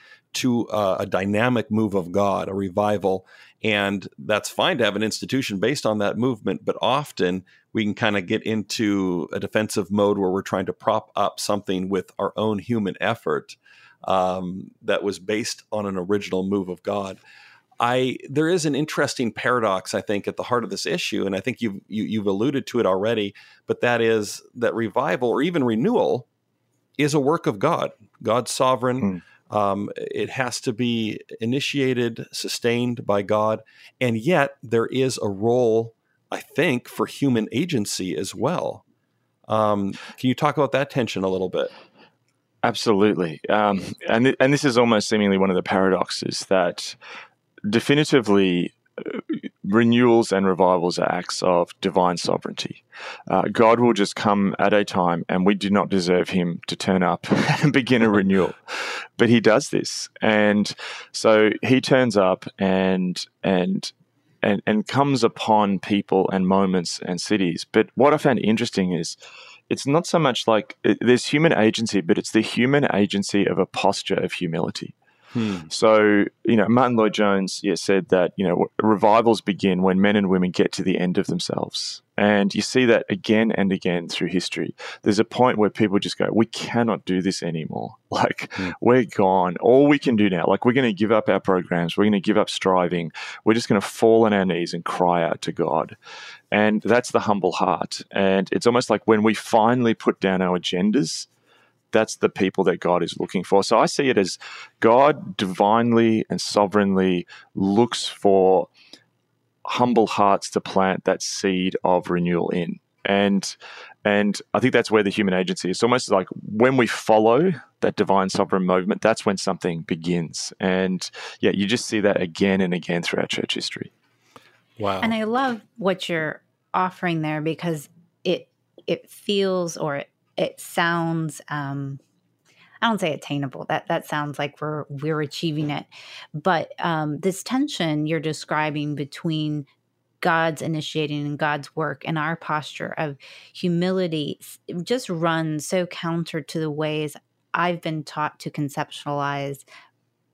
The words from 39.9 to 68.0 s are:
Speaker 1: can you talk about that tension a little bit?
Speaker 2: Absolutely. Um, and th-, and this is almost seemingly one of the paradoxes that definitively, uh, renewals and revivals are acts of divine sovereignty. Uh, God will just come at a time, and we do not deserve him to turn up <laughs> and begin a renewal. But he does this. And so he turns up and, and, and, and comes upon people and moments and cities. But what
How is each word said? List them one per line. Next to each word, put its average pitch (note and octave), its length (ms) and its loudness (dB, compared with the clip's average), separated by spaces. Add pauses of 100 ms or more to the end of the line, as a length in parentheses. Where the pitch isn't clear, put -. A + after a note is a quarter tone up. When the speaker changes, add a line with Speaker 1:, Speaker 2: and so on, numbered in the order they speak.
Speaker 1:
can B2+ 120 -2
you B2 60 2
talk D3 220 -2
about C#3 140 2
that C#3 180 -2
tension A2 340 -2
a F#2+ 60 0
little F#2 200 -2
bit? E2 180 -2 (960)
Speaker 2:
Absolutely. G2 840 2
Um, G2+ 340 2 (280)
and A2+ 160 4
th-, C3 140 2
and C3 120 4
this D3 140 0
is A#2+ 140 4
almost A#2 280 4
seemingly G2+ 300 2
one F#2+ 140 2
of F2+ 40 0
the F2+ 80 0
paradoxes - 840 -2
that F2+ 460 0 (720)
definitively, G#2 1040 2 (240)
uh, - 220 -10 (440)
renewals A#2 680 4
and G2 140 2
revivals F2+ 520 2
are - 140 2
acts - 320 -4
of F2 280 2 (100)
divine F2+ 340 2
sovereignty. - 680 -6 (460)
Uh, F#2+ 220 2
God A2+ 280 6
will A#2+ 140 6
just G2+ 220 0
come G2+ 440 0
at G2+ 140 2
a G#2 120 2
time, F2 420 0
and F2+ 180 0
we G#2 100 4
do F#2+ 140 -4
not F#2+ 200 2
deserve F2+ 400 2
him F2 380 -2
to - 80 -8
turn F#2+ 280 0
up F2 280 -2
<laughs> - 320 0
and D3 100 2
begin B2 280 2
a A2+ 80 4
renewal. F#2+ 440 2 (640)
But A2+ 120 4
he A#2+ 100 6
does A2 300 4
this. - 380 -4 (140)
And G#2 500 4 (400)
so G#2+ 380 4 (120)
he B2 200 4
turns B2+ 340 2
up F#2 300 2 (120)
and, F#2+ 680 0 (180)
and, F#2 480 -2 (500)
and, G2+ 240 0
and G#2+ 220 0
comes C3+ 360 2
upon G#2 560 2
people F#2+ 520 0
and F#2+ 160 0
moments F#2 580 2
and F2+ 140 -6
cities. F#2+ 500 -2
But F2+ 260 2
what C#3 180 6